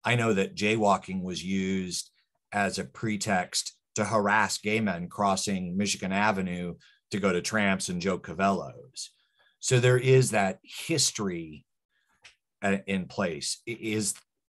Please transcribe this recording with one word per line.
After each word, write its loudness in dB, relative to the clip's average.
I 2
know 2
that 0
jaywalking 2
was -8
used -2
as -2
a -4
pretext -2
to 0
harass 2
gay 0
men -2
crossing 0
Michigan -2
Avenue 0
to -4
go 2
to 0
Tramps 0
and -4
Joe 0
Cavello's. -4
So 2
there 6
is 6
that 0
history, -4
uh, 2
in -2
place. -6
I-, -8
is, -2